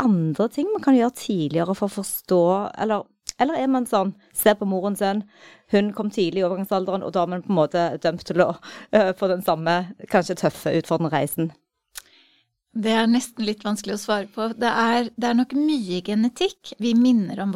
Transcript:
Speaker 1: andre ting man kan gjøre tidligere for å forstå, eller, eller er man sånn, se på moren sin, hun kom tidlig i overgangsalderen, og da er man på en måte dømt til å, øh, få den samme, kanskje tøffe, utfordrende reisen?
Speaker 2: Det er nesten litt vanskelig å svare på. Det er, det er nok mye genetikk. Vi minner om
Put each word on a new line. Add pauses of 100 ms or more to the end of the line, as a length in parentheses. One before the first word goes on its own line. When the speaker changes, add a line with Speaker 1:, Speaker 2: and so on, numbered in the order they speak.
Speaker 1:
andre
ting
man
kan
gjøre
tidligere
for
å
forstå, (420)
eller, (340)
eller
er
man
sånn, (240)
se
på
moren
sin, (480)
hun
kom
tidlig
i
overgangsalderen,
og
da
er
man
på
en
måte (160)
dømt
til
å, (400)
øh,
få
den
samme, (320)
kanskje
tøffe,
utfordrende
reisen? (1200)
Speaker 2:
Det
er
nesten
litt
vanskelig
å
svare
på.
Det
er, (100)
det
er
nok
mye
genetikk.
Vi
minner
om